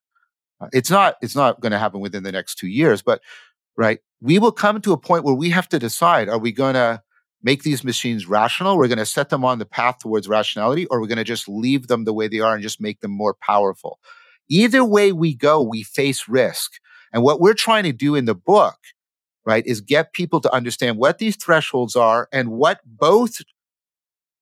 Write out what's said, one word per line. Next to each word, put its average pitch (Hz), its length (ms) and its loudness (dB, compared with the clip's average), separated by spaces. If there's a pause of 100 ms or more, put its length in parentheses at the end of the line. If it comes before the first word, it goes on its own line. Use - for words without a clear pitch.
(600)
Uh, - 140 -16
it's 127 160 0
not, 190 320 2
it's - 140 -8
not 127 260 0
gonna 107 160 -2
happen 104 220 -4
within 98 240 -10
the 98 80 -8
next 92 240 -8
two 95 120 -10
years, 110 360 2
but, 110 180 0 (560)
right, 113 220 0 (220)
we 156 180 4
will 220 120 4
come 208 300 -2
to 208 100 0
a 160 60 2
point 170 260 0
where 139 120 2
we 165 160 -2
have 175 180 0
to 160 80 0
decide, 123 520 0
are 113 100 -2
we 113 120 -2
gonna 123 520 0 (400)
make 135 180 2
these 147 220 -2
machines 113 440 -4
rational? 117 480 0
We're 143 120 4
gonna 110 180 -2
set - 240 -4
them 135 160 -2
on 127 140 0
the 104 80 -10
path 123 320 -2
towards 107 280 -4
rationality, 110 600 -2
or 123 120 -2
we're 110 80 -4
gonna 113 160 -4
just 113 240 -8
leave 123 420 -2
them 117 160 0
the 110 80 -2
way 110 140 -2
they 107 120 -6
are 110 160 0
and 104 80 -8
just 107 180 -10
make 107 200 -8
them 104 100 -10
more 101 240 -4
powerful. 101 640 -2 (500)
Either 233 340 4
way 208 280 4
we 160 240 0
go, 147 260 2
we 113 220 -4
face 139 440 -4
risk. 113 460 -2 (400)
And 117 80 0
what 143 180 4
we're 196 140 6
trying 214 300 0
to 156 100 -2
do 143 220 0
in 131 100 0
the 113 80 0
book, 156 440 2 (680)
right, 110 220 2
is 117 120 -4
get 127 340 0
people 165 280 -2
to 139 100 0
understand 120 460 -2
what 139 220 2
these 220 160 -2
thresholds 139 600 0
are 117 360 2
and 127 180 -2
what 143 360 0
both, 170 560 2 (1000)